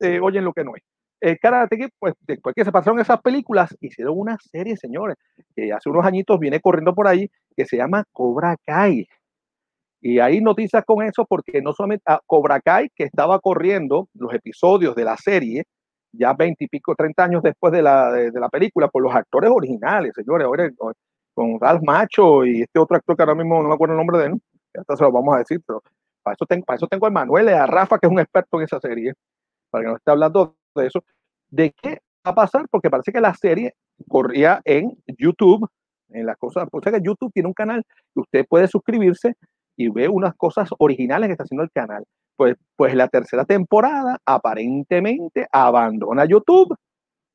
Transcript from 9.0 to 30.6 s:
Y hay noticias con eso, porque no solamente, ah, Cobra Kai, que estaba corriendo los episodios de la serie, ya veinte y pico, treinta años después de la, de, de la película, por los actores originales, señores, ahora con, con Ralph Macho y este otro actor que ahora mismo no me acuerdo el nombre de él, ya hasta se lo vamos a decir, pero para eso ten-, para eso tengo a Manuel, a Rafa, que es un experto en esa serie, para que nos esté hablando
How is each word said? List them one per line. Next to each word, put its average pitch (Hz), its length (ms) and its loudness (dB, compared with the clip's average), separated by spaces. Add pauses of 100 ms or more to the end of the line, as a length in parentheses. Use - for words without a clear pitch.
Y 120 200 2
hay 147 200 4
noticias 220 460 0
con 214 160 2
eso, 220 240 -4
porque 185 340 -4
no 147 120 -4
solamente, 202 340 -6
ah, 156 180 2
Cobra 147 360 2
Kai, 208 340 0
que - 80 -8
estaba 160 380 0
corriendo 180 760 -2
los 120 180 -10
episodios 160 640 0
de 117 100 -4
la 110 120 -2
serie, 135 480 -2 (480)
ya 120 200 0
veinte 160 320 -2
y - 40 -10
pico, 147 260 -6
treinta 160 300 0
años 175 180 0
después 170 300 0
de 165 100 2
la, 135 300 4
de, 120 180 0
de 123 100 -6
la 120 80 -2
película, 165 380 0
por 131 160 -2
los 123 100 0
actores 131 380 0
originales, 143 640 -2
señores, 135 320 -2
ahora 151 300 -2
con, 113 180 -8 (400)
con 113 260 -4
Ralph 156 220 2
Macho 156 640 4
y 120 180 0
este - 160 -2
otro 160 180 2
actor 170 200 -2
que 175 60 0
ahora 151 120 2
mismo 165 260 0
no 151 80 -2
me 156 60 0
acuerdo 160 200 0
el 160 40 -2
nombre 170 200 0
de 147 80 0
él, 185 160 -6 (300)
ya 185 100 -14
hasta 143 140 -6
se 151 60 -2
lo 135 80 6
vamos 131 240 2
a 127 40 2
decir, 156 280 -4
pero 110 160 -10 (400)
para 101 120 -6
eso - 120 -6
ten-, 180 160 -2
para 123 140 -4
eso 160 100 -6
tengo 190 200 -2
a 214 40 0
Manuel, 185 380 2
a 151 180 4
Rafa, 190 320 2
que - 80 2
es 170 60 4
un 185 80 2
experto 175 380 -2
en 156 60 -4
esa 151 140 -8
serie, 117 360 -8 (540)
para 113 140 -6
que 113 60 -6
nos 113 100 -6
esté 151 140 0
hablando 156 420 2 (220)